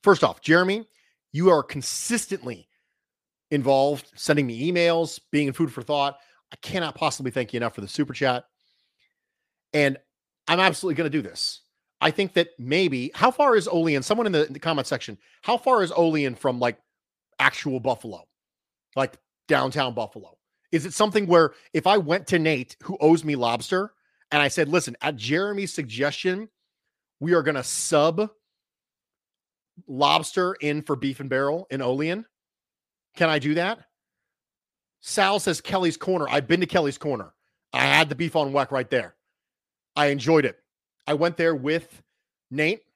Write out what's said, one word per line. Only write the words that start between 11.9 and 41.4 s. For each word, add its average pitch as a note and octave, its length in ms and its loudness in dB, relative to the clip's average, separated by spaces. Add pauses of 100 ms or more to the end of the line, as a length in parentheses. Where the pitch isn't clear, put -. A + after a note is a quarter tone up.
I D#3 100 2
think F#3+ 220 -4
that E3+ 260 0
maybe, C3+ 560 -2
how A#3 160 4
far C4 260 2
is F3 120 0
Olean? E3 340 0
Someone A3+ 220 0
in G3+ 80 0
the, D3+ 140 2
in C3+ 80 -14
the C#3 40 -14
comment D3+ 280 -4
section, A#2 320 -8 (240)
how A3+ 160 0
far A#3+ 240 4
is E3+ 100 -2
Olean D#3 420 2
from, B2 240 -2
like, A#2+ 220 -2 (580)
actual C3 400 0
Buffalo? A2+ 480 -6 (680)
Like, C3+ 220 -2 (300)
downtown C3 440 0
Buffalo? A2 460 -10 (340)
Is D#3+ 140 0
it E3+ 80 -10
something G#3 320 2
where E3 280 6 (200)
if D#3+ 120 0
I G3+ 120 6
went E3+ 300 -2
to F3+ 100 2
Nate, D#3 460 -2
who F#3+ 160 -8
owes D#3 220 6
me D3+ 140 -2
lobster, A#2+ 560 -2 (380)
and B3 100 2
I A#3+ 80 2
said, D#3+ 200 0
"Listen, D3+ 340 -2
at D3 140 -4
Jeremy's F#3 580 -4
suggestion, D3 760 -4 (680)
we E3 160 0
are E3 80 4
gonna C#3 220 -2
sub E3 680 0 (1600)
lobster D#3 680 0
in D3 280 -4
for D3 140 -4
Beef C3+ 240 -6
and C#3 80 -10
Barrel C#3 420 -2
in C3+ 120 -6
Olean"? D#3 420 -2 (880)
Can E3 140 2
I D3+ 100 2
do C#3+ 160 -2
that? F#3 360 -4 (1120)
Sal G3 400 0
says, E3+ 200 -2
"Kelly's F#3 360 -2
Corner." E3+ 320 -2
I've C3 180 0
been E3+ 140 2
to F3+ 60 0
Kelly's D3+ 320 -2
Corner. B2 360 -6 (380)
I B2+ 120 2
had D3 240 4
the D3 60 -6
beef D#3+ 220 -4
on C#3 160 0
weck C#3 180 0
right C3 180 -4
there. A2+ 280 -4 (800)
I D3 100 2
enjoyed C#3+ 380 2
it. - 180 -6 (440)
I D3 80 0
went E3+ 220 0
there E3 200 0